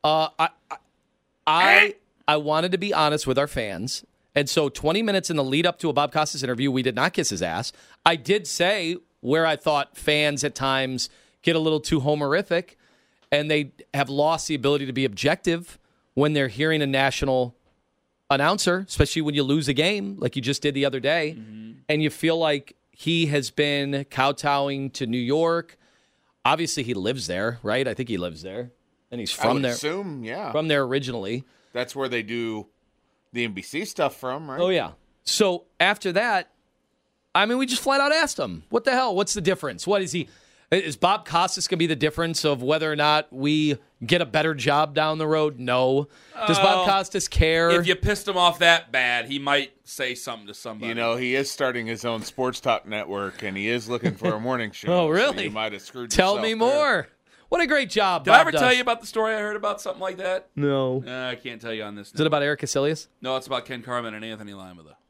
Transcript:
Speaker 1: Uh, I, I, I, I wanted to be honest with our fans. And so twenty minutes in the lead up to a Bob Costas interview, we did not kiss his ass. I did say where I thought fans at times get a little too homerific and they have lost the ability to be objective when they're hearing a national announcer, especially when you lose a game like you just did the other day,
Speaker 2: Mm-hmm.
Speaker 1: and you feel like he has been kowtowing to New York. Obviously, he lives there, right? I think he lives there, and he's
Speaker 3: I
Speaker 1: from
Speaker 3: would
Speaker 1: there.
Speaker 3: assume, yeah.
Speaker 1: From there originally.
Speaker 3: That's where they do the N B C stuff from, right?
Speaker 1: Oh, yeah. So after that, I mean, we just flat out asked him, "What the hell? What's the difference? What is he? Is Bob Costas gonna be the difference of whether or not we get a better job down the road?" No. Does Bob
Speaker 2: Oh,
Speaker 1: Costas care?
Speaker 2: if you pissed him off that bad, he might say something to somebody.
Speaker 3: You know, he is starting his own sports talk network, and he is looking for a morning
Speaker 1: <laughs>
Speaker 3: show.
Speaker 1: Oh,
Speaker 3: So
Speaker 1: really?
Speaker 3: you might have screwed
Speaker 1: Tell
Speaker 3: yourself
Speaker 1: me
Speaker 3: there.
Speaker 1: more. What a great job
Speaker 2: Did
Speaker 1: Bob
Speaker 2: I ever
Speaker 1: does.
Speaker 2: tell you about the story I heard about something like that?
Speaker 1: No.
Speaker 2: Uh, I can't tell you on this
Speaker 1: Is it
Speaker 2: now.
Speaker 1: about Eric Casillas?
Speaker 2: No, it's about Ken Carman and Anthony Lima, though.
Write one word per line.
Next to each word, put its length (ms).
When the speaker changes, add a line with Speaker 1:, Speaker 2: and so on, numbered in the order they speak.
Speaker 1:
Uh, 260
I, 100
I, 60
I, 500
I 100
wanted 340
to 60
be 160
honest 340
with 100
our 100
fans. 560
And 140
so 180
twenty 360
minutes 260
in 60
the 80
lead 240
up 120
to 100
a 40
Bob 180
Costas 320
interview, 280
we 100
did 140
not 180
kiss 160
his 140
ass. 280
I 120
did 320
say 500
where 240
I 100
thought 400
fans 480
at 120
times 540
get 120
a 40
little 200
too 220
homerific 720
and 200
they 200
have 160
lost 380
the 80
ability 320
to 60
be 120
objective 720
when 180
they're 140
hearing 340
a 60
national 680
announcer, 560
especially 340
when 140
you 80
lose 240
a 60
game 440
like 180
you 60
just 220
did 100
the 120
other 140
day, 380
Speaker 2:
Mm-hmm. 340
Speaker 1:
and 120
you 80
feel 280
like 380
he 360
has 240
been 580
kowtowing 840
to 140
New 140
York. 580
Obviously, 380
he 100
lives 340
there, 360
right? 240
I 60
think 160
he 80
lives 240
there, 300
and 80
he's 200
Speaker 3:
I 40
Speaker 1:
from 120
Speaker 3:
would 80
Speaker 1:
there. 100
Speaker 3:
assume, 500
yeah. 280
Speaker 1:
From 160
there 160
originally. 600
Speaker 3:
That's 240
where 140
they 140
do 440
the 140
N 80
B 100
C 220
stuff 300
from, 340
right? 120
Speaker 1:
Oh, 80
yeah. 220
So 400
after 320
that, 400
I 140
mean, 100
we 80
just 160
flat 180
out 120
asked 260
him, 320
"What 140
the 80
hell? 240
What's 180
the 80
difference? 460
What 160
is 80
he? 160
Is 260
Bob 280
Costas 420
gonna 100
be 80
the 100
difference 480
of 200
whether 280
or 40
not 360
we 460
get 180
a 40
better 300
job 400
down 240
the 80
road?" 320
No. 480
Does 120
Bob 280
Speaker 2:
Oh, 40
Speaker 1:
Costas 360
care? 440
Speaker 2:
if 160
you 80
pissed 320
him 100
off 220
that 320
bad, 360
he 120
might 340
say 320
something 320
to 60
somebody. 360
Speaker 3:
You 60
know, 200
he 200
is 140
starting 380
his 180
own 180
sports 360
talk 280
network, 560
and 140
he 100
is 220
looking 260
for 200
a 40
morning 320
Speaker 1:
<laughs> 20
Speaker 3:
show. 180
Speaker 1:
Oh, 160
Speaker 3:
So 20
Speaker 1:
really? 360
Speaker 3:
you 60
might 220
have 80
screwed 300
Speaker 1:
Tell 260
Speaker 3:
yourself 60
Speaker 1:
me 60
Speaker 3:
there. 80
Speaker 1:
more. 500
What 120
a 60
great 240
job 320
Speaker 2:
Did 80
Speaker 1:
Bob 60
Speaker 2:
I 40
ever 100
Speaker 1:
does. 100
Speaker 2:
tell 120
you 80
about 180
the 60
story 300
I 60
heard 140
about 240
something 220
like 160
that? 380
Speaker 1:
No. 500
Speaker 2:
Uh, 220
I 80
can't 260
tell 100
you 120
on 100
this 140
Speaker 1:
Is 120
it 40
Speaker 2:
now. 20
Speaker 1:
about 160
Eric 200
Casillas? 440
Speaker 2:
No, 160
it's 80
about 200
Ken 180
Carman 320
and 100
Anthony 300
Lima, 260
though. 140